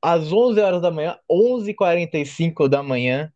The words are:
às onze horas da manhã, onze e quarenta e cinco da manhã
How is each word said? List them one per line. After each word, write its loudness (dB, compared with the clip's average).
às 0
onze 2
horas 0
da 0
manhã, -6
onze 2
e -8
quarenta 0
e -2
cinco -2
da 2
manhã -2